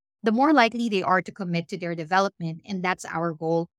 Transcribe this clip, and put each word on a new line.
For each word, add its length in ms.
the 80
more 200
likely 360
they 140
are 200
to 80
commit 380
to 100
their 160
development. 720
And 160
that's 220
our 280
goal 360